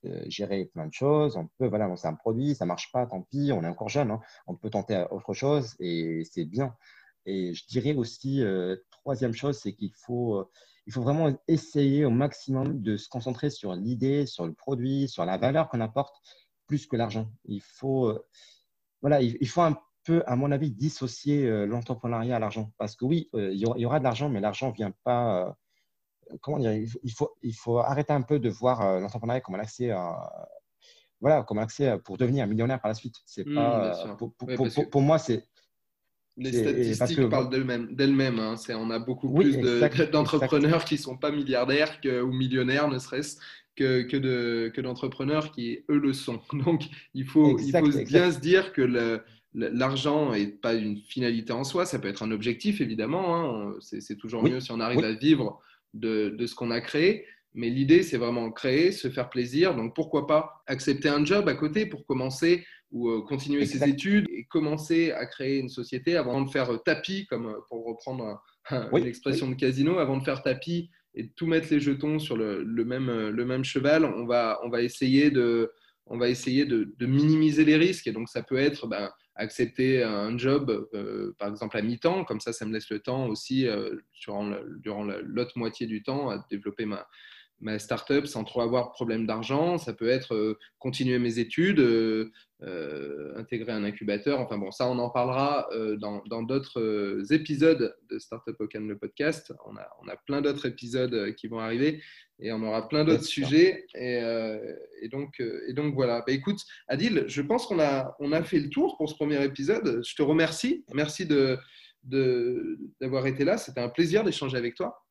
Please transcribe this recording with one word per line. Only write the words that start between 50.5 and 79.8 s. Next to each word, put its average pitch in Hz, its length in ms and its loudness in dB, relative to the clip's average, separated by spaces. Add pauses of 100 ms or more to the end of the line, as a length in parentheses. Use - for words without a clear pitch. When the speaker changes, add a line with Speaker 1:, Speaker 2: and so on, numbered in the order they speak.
Speaker 2:
pas 113 140 0
une 107 240 0
finalité 117 560 -2
en 123 100 -2
soi. 175 220 0
Ça 143 140 -4
peut 101 80 -4
être 101 160 -6
un 110 80 -2
objectif, 120 500 -2
évidemment, 139 540 -2
hein. 170 80 0 (340)
On, - 40 -16
c'est, 104 200 -12
c'est 107 160 -10
toujours 113 260 -4
Speaker 1:
Oui, 120 80 6
Speaker 2:
mieux 127 80 -2
si 127 120 -10
on 113 80 -4
arrive 117 200 2
Speaker 1:
oui. 113 60 0
Speaker 2:
à 110 80 0
vivre 123 480 2 (320)
de, 107 360 0
de 113 180 -4
ce - 80 -10
qu'on 120 160 -4
a 113 100 -2
créé. 180 440 2 (300)
Mais 117 140 -2
l'idée, 139 320 6
c'est 165 160 -2
vraiment 120 340 0
créer, 147 400 2
se 143 200 -6
faire 127 180 -4
plaisir. 135 460 2
Donc, 113 180 -4
pourquoi 156 320 -2
pas - 400 0
accepter 135 440 0
un 147 140 4
job 190 240 4
à 139 60 2
côté 156 320 0
pour 151 220 -12
commencer 139 580 0 (240)
ou, 120 200 -2
euh, 113 120 0
continuer 143 460 0
ses - 100 -4
Speaker 1:
Exact. 143 120 4
Speaker 2:
études 190 420 4
et 120 140 -10
commencer 156 640 0
à - 160 -4
créer 139 320 -4
une 127 100 -4
société 131 460 -2
avant 135 260 0
de 135 80 -2
faire, 131 240 0
euh, 113 40 -2
tapis, 190 500 -2
comme, 117 200 -4
euh, 107 120 -8 (100)
pour 113 160 -10
reprendre 120 380 -8 (480)
un, 139 40 -2
un, 113 160 -2
Speaker 1:
Oui, - 100 6
Speaker 2:
une 127 60 0
expression 139 400 -2
Speaker 1:
oui. 131 80 -2
Speaker 2:
de 131 40 -14
casino, 139 400 2
avant 135 180 0
de 135 60 -4
faire 135 200 -2
tapis 170 460 -2 (260)
et - 80 -6
de - 120 -12
tout 170 100 -4
mettre 160 260 2
les 147 80 6
jetons 143 380 0
sur 151 200 -2
le, 101 260 -2
le 113 220 0
même, 131 240 -2
euh, 110 220 -2
le 120 140 -2
même 127 180 0
cheval, 143 420 4
on 117 200 -2
va, 117 380 2
on 120 60 -6
va 117 120 0
essayer 131 480 4
de, 117 420 2 (360)
on 110 100 -8
va 120 120 2
essayer 131 360 2
de, 107 320 0
de 123 80 -2
minimiser 151 600 6
les 151 120 8
risques. 175 300 2
Et 113 60 -2
donc, 113 160 -6
ça 120 120 -6
peut 131 160 -2
être, 143 300 0
ben, 101 240 -4 (240)
accepter 127 680 0